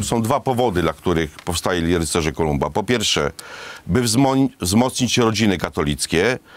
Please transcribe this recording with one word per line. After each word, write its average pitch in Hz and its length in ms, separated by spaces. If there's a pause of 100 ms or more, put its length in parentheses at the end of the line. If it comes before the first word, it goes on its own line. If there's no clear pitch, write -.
są 117 180
dwa 123 180
powody, 120 420
dla 80 120
których 82 420
powstali 87 640
Rycerze 80 340
Kolumba. 76 380
Po 101 140
pierwsze, 95 480 (560)
by 104 140
wzmo-, 135 460 (140)
wzmocnić 113 560
rodziny 110 400
katolickie. 85 840 (180)